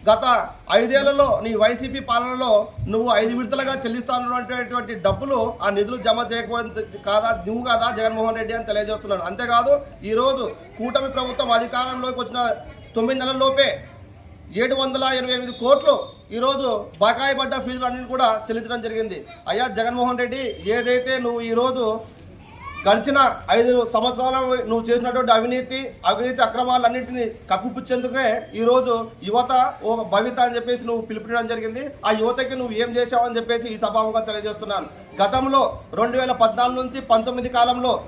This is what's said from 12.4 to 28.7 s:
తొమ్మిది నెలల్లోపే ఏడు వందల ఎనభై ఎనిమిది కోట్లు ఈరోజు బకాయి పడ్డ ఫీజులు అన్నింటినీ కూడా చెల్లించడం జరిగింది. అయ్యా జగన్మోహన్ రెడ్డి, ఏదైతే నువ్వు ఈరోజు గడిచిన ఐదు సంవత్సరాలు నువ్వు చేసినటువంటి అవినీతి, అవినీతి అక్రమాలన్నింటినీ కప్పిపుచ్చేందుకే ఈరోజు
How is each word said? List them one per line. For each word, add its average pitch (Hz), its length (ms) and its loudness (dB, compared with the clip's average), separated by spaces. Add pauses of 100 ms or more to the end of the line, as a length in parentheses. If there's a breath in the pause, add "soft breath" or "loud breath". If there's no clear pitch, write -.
తొమ్మిది 254 280 0
నెలల్లోపే 269 460 2 (920)
ఏడు 262 200 0
వందల 262 220 -2 (140)
ఎనభై 247 200 -2
ఎనిమిది 247 260 -8
కోట్లు 285 320 6 (420)
ఈరోజు 269 320 0 (320)
బకాయి 262 380 2
పడ్డ 262 140 -2 (120)
ఫీజులు 254 240 -4
అన్నింటినీ 247 240 -8
కూడా 254 160 0 (160)
చెల్లించడం 226 420 -6
జరిగింది. 220 320 -6 (320)
అయ్యా 233 160 0 (120)
జగన్మోహన్ 247 440 0
రెడ్డి, 247 180 -6 (360)
ఏదైతే 247 380 0 (100)
నువ్వు 233 260 -2
ఈరోజు 247 340 0 (1000)
గడిచిన 269 320 4 (360)
ఐదు 240 160 6 (220)
సంవత్సరాలు 247 440 0 (320)
నువ్వు 226 200 0
చేసినటువంటి 240 480 2
అవినీతి, 254 420 -2 (300)
అవినీతి 247 360 -2
అక్రమాలన్నింటినీ 247 800 0 (260)
కప్పిపుచ్చేందుకే 247 760 -2 (360)
ఈరోజు 247 340 4 (360)